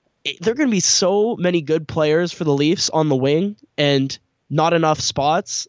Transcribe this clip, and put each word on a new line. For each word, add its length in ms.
it, 180
there 120
are 20
gonna 160
be 80
so 560
many 260
good 260
players 440
for 140
the 80
Leafs 360
on 200
the 60
wing, 420
and 400
not 200
enough 260
spots. 680